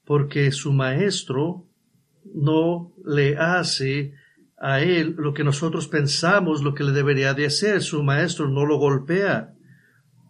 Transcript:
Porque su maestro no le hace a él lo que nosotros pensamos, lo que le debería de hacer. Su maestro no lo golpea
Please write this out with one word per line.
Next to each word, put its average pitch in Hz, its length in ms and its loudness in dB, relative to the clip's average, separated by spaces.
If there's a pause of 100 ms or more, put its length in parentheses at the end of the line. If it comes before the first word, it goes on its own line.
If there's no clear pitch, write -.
Porque 143 460 0
su 139 220 -4
maestro 143 960 -2 (560)
no 165 680 0 (120)
le 143 320 2
hace 147 800 -2 (420)
a 135 240 0
él 165 380 2
lo 147 140 -2
que 147 120 -2
nosotros 160 420 -2
pensamos, 156 800 2
lo 143 100 0
que 147 80 -4
le 139 100 2
debería 139 420 2
de 147 120 0
hacer. 185 360 0
Su 151 200 -4
maestro 147 460 0
no 135 160 0
lo 151 140 2
golpea 143 760 0 (760)